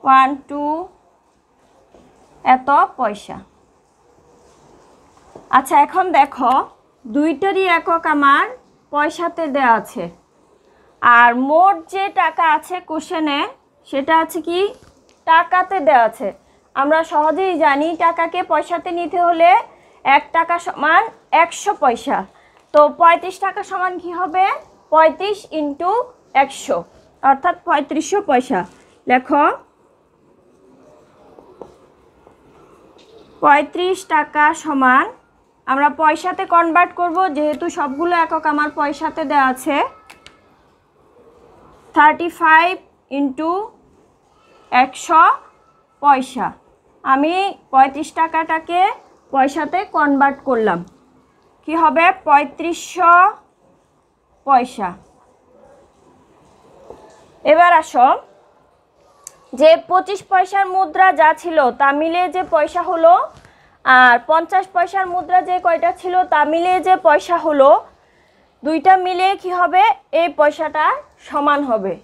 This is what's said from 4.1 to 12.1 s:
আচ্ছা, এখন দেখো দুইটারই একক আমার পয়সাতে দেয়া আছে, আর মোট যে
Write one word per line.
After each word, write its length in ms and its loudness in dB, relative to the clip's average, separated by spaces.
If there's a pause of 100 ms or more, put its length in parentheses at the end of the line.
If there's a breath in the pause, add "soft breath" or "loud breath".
আচ্ছা, 180 -2 (120)
এখন 180 -4 (140)
দেখো 340 0 (640)
দুইটারই 480 -2 (140)
একক 260 -2 (100)
আমার 300 2 (480)
পয়সাতে 520 -4 (100)
দেয়া 260 2
আছে, 240 -12 (1120 soft breath)
আর 120 6 (180)
মোট 260 4 (200)
যে 100 -4 (160)